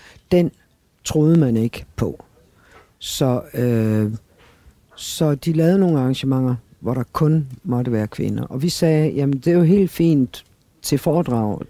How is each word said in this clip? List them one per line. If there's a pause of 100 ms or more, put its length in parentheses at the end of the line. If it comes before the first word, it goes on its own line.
(320)
den (520)
troede
man
ikke (100)
på. (760)
Så, (120)
øh, (840)
så
de
lavede
nogle
arrangementer, (240)
hvor
der (100)
kun (160)
måtte
være
kvinder.
Og
vi
sagde,
"Jamen,
det
er
jo
helt
fint (380)
til
foredrag. (100)